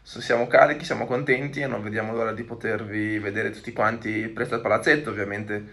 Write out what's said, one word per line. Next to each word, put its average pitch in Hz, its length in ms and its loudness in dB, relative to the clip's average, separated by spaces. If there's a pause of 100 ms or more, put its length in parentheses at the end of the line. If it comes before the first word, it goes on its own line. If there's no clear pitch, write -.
s-, - 180 -14
siamo 120 280 2
carichi, 147 380 6
siamo - 200 -2
contenti 135 540 0
e 139 80 -2
non 113 160 -4
vediamo 107 300 -4
l'ora 113 180 0
di 113 120 -8
potervi 107 760 -4
vedere 104 300 -2
tutti 110 240 -10
quanti 110 560 0
presto 113 260 -4
al 113 60 -4
palazzetto. 117 480 2
Ovviamente 104 640 -4